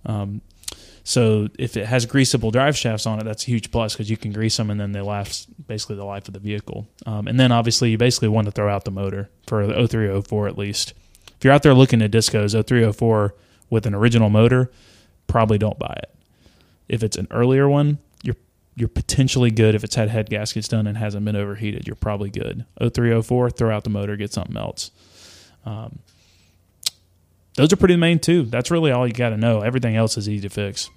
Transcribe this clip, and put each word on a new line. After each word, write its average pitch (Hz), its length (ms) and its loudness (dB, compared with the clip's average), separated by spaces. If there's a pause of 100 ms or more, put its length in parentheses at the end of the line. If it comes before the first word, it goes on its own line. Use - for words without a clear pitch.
Um, 104 360 -6 (600)
so 110 440 2 (100)
if 120 200 -6
it 98 80 -4
has 117 200 0
greasable 117 460 2
drive 135 240 2
shafts 110 300 -4
on 110 140 -2
it, 110 40 -8
that's 107 200 -8
a - 40 -8
huge 120 240 -2
plus 110 240 -2
'cause 107 140 -8
you 113 80 -2
can 104 160 -8
grease 110 260 -2
'em 107 100 -2
and 104 120 -4
then 101 100 -6
they 101 100 -8
last 101 460 -8 (180)
basically 107 300 -10
the 202 80 -12
life 202 240 -10
of 196 60 -16
the 143 60 -16
vehicle. 104 480 -8 (180)
Um, 107 220 -6
and 123 120 0
then 127 140 6
obviously 117 380 2
you 110 60 0
basically 120 300 2
want 107 180 2
to 101 60 -4
throw 104 180 -2
out 101 140 -4
the 101 80 -6
motor 98 380 -6 (180)
for 104 180 0
the 107 100 -2
oh 117 120 2
three 110 220 0
oh 98 120 -2
four 104 280 -4
at 85 80 -10
least. 101 360 -6 (440)
If - 80 -8
you're 135 80 8
out 143 100 4
there 143 100 8
looking 127 280 6
at 104 100 0
Discos 107 420 0
oh 110 100 2
three, 123 200 2
oh 104 80 4
four 107 420 2 (360)
with 113 160 0
an 101 100 -2
original 113 340 4
motor, 120 400 4 (560)
probably 110 320 2
don't 104 220 -2
buy - 180 -6
it. - 160 -14 (760)
If 110 140 -2
it's 104 140 -4
an 95 140 -6
earlier 131 380 4
one, 147 300 2 (220)
you're, 123 140 -4 (400)
you're 117 140 -2
potentially 127 600 2
good 110 260 4
if 104 80 -2
it's 107 120 -8
had 110 140 0
head 110 200 -2
gaskets 107 380 -6
done 110 180 0
and 104 120 -4
hasn't 104 260 -4
been 104 140 -2
overheated. 101 500 -6
You're 104 80 -10
probably 101 340 -4
good. - 360 -8 (140)
oh 117 100 0
three, 117 220 0
oh 113 120 2
four, 123 260 0
throw 113 260 0
out 101 100 -8
the 113 40 -4
motor, 101 280 -4
get 101 160 -8
something - 240 -6
else. - 340 -10 (720)
Um, 110 340 -12 (1600)
those 151 160 4
are 196 60 4
pretty 180 180 4
main 170 240 4
two. 170 240 2
That's 117 280 -4
really 160 200 2
all 123 160 0
you 113 60 -4
gotta 117 240 -2
know. 110 240 2
Everything 120 340 -2
else 113 220 0
is 104 120 -6
easy 104 180 -4
to - 20 -8
fix. 101 480 -6